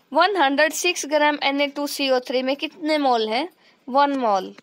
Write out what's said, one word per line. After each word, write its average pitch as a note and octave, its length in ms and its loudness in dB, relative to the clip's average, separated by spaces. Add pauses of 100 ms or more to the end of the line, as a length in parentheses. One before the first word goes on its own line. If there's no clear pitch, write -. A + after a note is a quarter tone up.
(140)
वन F4+ 240 2
हंड्रेड D4+ 360 2
सिक्स F4 320 -2
ग्राम D4 380 2
एन C#4 180 0
ए C#4+ 60 0
टू C#4+ 200 -6
सी C#4 220 -2
ओ B3+ 100 2
थ्री B3+ 240 -2
में C4 120 -2
कितने D#4 420 -4
मोल A#3+ 320 0
हैं? C4 200 -4 (400)
वन C#4 280 2
मोल। G3+ 460 -2